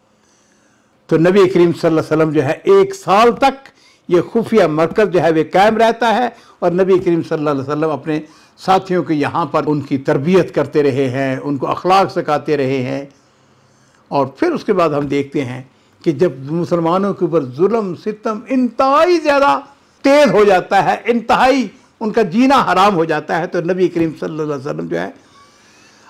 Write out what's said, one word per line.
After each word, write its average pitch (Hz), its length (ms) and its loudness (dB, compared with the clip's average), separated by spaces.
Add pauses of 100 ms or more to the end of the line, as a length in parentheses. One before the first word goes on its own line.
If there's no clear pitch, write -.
(1080)
तो 160 80 2
नबी 185 300 4
करीम 175 260 2
सल्लल्लाहु 160 320 -2
अलैहि - 80 -2
वसल्लम 156 200 0
जो 151 80 2
है 175 400 2
एक 196 140 0
साल 220 380 2
तक 269 300 -2 (460)
ये 170 140 4
खुफिया 214 460 0
मरकज़ 165 400 0
जो 170 100 0
है 165 120 2
वे 156 140 2
कायम 202 320 2
रहता 233 320 0
है 233 260 -2 (260)
और 180 120 0
नबी 185 260 2
करीम 170 240 0
सल्लल्लाहु 151 340 -4
अलैहि 135 120 -8
वसल्लम 151 220 -2
अपने 151 300 -6 (380)
साथियों 185 440 0
के 160 120 -4
यहाँ 143 380 -2
पर 151 140 -2
उनकी 143 320 -4
तरबियत 160 520 0
करते 151 300 -2
रहे 139 260 0
हैं, 131 320 -4
उनको 143 280 -6
अखलाक 180 440 0
सिखाते 147 440 -2
रहे 135 260 -2
हैं। 139 280 -8 (1000)
और 135 280 -2
फिर 339 120 0
उसके 233 220 -4
बाद 165 200 0
हम 143 140 -4
देखते 139 360 -4
हैं 127 260 -12 (340)
कि 170 100 -2
जब 135 380 -4
मुसलमानों 175 640 -2
के 185 120 -4
ऊपर 156 180 -2 (100)
जुल्म 196 420 -2
सितम 214 540 -8
इंतहाई 269 680 2
ज़्यादा 285 360 2 (480)
तेज़ 285 260 6
हो 202 160 4
जाता 190 360 2
है, 196 260 0
इंतहाई 240 600 0 (320)
उनका 214 240 0
जीना 247 320 2
हराम 190 360 4
हो 165 120 2
जाता 156 320 -2
है, 180 100 -2
तो 180 140 -2
नबी 180 260 0
करीम 165 260 -2
सल्लल्लाहु 156 360 -6
अलैहि 143 120 -6
वसल्लम 156 260 -8
जो 165 100 -6
है 180 160 -8 (960)